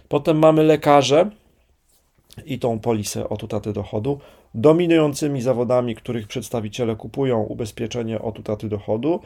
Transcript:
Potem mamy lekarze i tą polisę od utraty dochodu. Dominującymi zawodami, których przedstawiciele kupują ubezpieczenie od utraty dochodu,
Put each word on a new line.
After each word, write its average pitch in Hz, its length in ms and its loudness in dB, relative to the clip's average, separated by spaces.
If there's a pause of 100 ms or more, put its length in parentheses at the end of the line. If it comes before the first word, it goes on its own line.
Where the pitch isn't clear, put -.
Potem 151 300 0
mamy 156 260 6
lekarze 151 680 4 (1160)
i 131 120 -4
tą 117 200 -2
polisę 110 500 -4
od 104 140 -6
utraty 107 300 -4
dochodu. 110 480 -4 (340)
Dominującymi 151 880 2
zawodami, 123 520 0
których 117 320 -8
przedstawiciele 113 720 -6
kupują 123 460 -2
ubezpieczenie 113 800 -6
od 113 160 -6
utraty 107 300 -6
dochodu, 110 580 -2